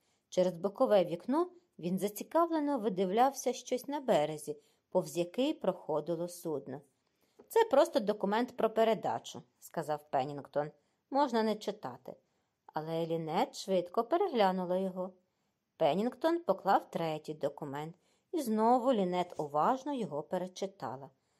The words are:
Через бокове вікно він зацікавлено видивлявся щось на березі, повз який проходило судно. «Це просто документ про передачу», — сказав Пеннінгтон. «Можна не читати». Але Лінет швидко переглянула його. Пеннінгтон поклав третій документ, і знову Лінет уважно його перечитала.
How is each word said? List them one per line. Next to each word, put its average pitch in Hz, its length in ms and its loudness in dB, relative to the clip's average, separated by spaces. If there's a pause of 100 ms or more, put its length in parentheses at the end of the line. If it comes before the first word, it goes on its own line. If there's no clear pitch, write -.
(280)
Через 180 260 0
бокове 196 500 2
вікно 254 460 -2 (280)
він 175 200 -2
зацікавлено 285 800 0
видивлявся 220 760 2
щось 247 360 -6
на 294 120 -4
березі, 156 560 0 (340)
повз 160 260 -2
який 202 380 0
проходило 170 760 -2
судно. 147 520 -8 (680)
«Це 453 160 4
просто 320 360 4
документ 214 560 0
про 220 140 2
передачу», — 185 720 0 (160)
сказав 151 520 -6
Пеннінгтон. 143 600 -2 (400)
«Можна 262 320 2
не 214 140 0
читати». - 600 -10 (580)
Але 165 320 -2
Лінет 165 500 -2
швидко 190 480 0
переглянула 202 720 2
його. 185 360 -4 (640)
Пеннінгтон 220 640 2
поклав 202 520 2
третій 156 440 -4
документ, 151 600 -6 (380)
і 330 80 -2
знову 233 520 4
Лінет 180 440 0
уважно 165 560 0
його 151 300 -4
перечитала. 175 880 -8 (300)